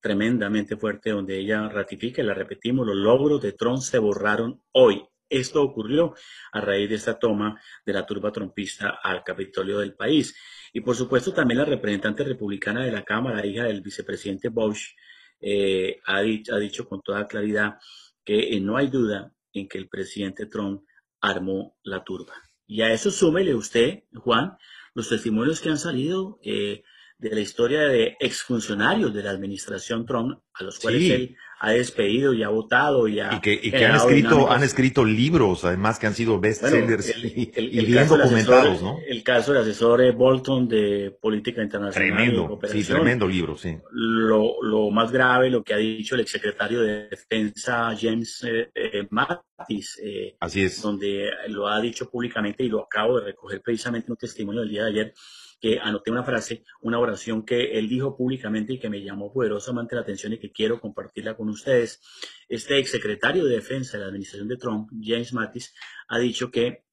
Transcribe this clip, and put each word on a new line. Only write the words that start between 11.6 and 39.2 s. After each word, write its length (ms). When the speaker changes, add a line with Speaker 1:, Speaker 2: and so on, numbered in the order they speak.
Speaker 1:
representante 600
republicana 600
de 60
la 140
Cámara, 420
hija 160
del 180
vicepresidente 680
Bush, 400
eh, 640
ha 180
dich-, 280
ha 80
dicho 300
con 120
toda 280
claridad 480
que, 320
eh, 40
no 160
hay 120
duda 440
en 160
que 100
el 100
presidente 580
Trump 360
armó 640
la 180
turba. 320
Y 160
a 100
eso 200
súmele 420
usted, 580
Juan, 440
los 140
testimonios 520
que 80
han 100
salido, 640
eh, 400
de 160
la 60
historia 420
de 360
exfuncionarios 960
de 100
la 80
administración 760
Trump, 340
a 100
los 140
cuales 240
Speaker 2:
Sí. 100
Speaker 1:
él 240
ha 120
despedido 600
y 100
ha 60
votado 600
y 120
ha 140
Speaker 2:
Y 80
que, 100
y 200
que 120
han 80
Speaker 1:
generado 160
Speaker 2:
escrito, 200
Speaker 1:
dinámicas. 280
Speaker 2:
han 60
escrito 420
libros, 600
además 340
que 80
han 80
sido 180
Speaker 1:
Bueno, 80
Speaker 2:
bestsellers 680
Speaker 1:
el, 160
Speaker 2:
y, 280
Speaker 1:
el, 200
Speaker 2:
y 40
Speaker 1:
el 60
Speaker 2:
bien 140
Speaker 1:
caso 160
del 80
asesor, 420
Speaker 2:
documentados, 180
¿no? 240
Speaker 1:
el 160